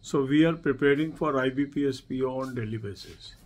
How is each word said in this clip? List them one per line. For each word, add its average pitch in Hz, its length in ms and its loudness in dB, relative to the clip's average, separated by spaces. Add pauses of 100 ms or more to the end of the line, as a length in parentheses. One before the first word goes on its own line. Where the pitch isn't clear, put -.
So 143 200 0
we 147 220 4
are 165 80 4
preparing 147 600 2
for 147 260 0
I 131 80 2
B 131 160 0
P 143 240 -2
S 123 100 -4
P 131 240 -6
O 131 180 -2
on 131 140 -8
daily 110 220 -6
basis. 98 680 -12